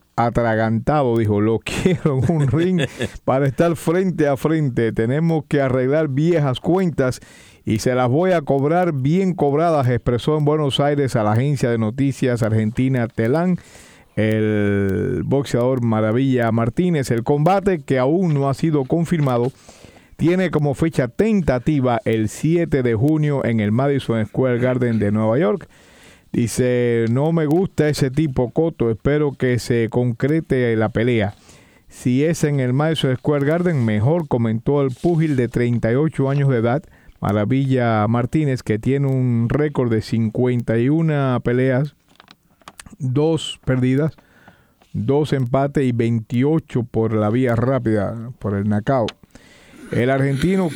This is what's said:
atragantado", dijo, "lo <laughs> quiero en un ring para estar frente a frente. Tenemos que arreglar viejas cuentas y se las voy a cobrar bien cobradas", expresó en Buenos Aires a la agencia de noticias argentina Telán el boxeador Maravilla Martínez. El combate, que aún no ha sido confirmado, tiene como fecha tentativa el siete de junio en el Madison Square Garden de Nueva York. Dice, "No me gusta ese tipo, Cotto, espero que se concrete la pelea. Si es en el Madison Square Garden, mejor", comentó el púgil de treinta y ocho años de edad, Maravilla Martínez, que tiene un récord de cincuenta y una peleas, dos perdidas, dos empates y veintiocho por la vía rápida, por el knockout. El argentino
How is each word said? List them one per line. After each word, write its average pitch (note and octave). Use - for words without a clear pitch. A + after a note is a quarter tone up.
atragantado", A#2
dijo, G#2
"lo A2
<laughs> -
quiero D#3+
en C3
un D3
ring E3+
para C3+
estar E3+
frente E3+
a C#3
frente. C3+
Tenemos D3+
que D3
arreglar C3+
viejas D3
cuentas D#3+
y G#2+
se B2+
las B2
voy E3
a F3
cobrar D3+
bien D#3+
cobradas", D3
expresó B2
en D3+
Buenos D3
Aires C#3+
a A2
la G#2
agencia C3
de A#2
noticias A#2+
argentina A2+
Telán E3
el G2+
boxeador B2+
Maravilla A#2
Martínez. C#3
El C3+
combate, F3
que C3+
aún D#3
no C#3
ha C3+
sido D3+
confirmado, C#3
tiene F3
como D3
fecha E3
tentativa C#3
el A2
siete D#3
de A#2+
junio D3
en A2+
el G#2
Madison B2
Square B2+
Garden B2
de G#2
Nueva A2
York. G3
Dice, A#2+
"No C#3
me E3
gusta D#3
ese C#3
tipo, C3
Cotto, D#3+
espero C#3+
que B2
se A#2
concrete B2
la A2
pelea. A2+
Si C3
es D#3+
en C#3+
el B2+
Madison D3
Square C#3+
Garden, E3
mejor", B2
comentó A#2
el C3+
púgil D#3+
de B2
treinta A#2+
y A#2+
ocho C#3
años C#3
de B2+
edad, A#2
Maravilla A#2
Martínez, B2+
que G#2+
tiene C#3
un B2
récord C3+
de G#2+
cincuenta A#2
y A#2+
una D3
peleas, B2+
dos D3
perdidas, C3
dos C#3
empates C3+
y B2+
veintiocho A#2+
por A2+
la G#2+
vía A#2+
rápida, A2+
por G2+
el G2+
knockout. G#2+
El A#2+
argentino C#3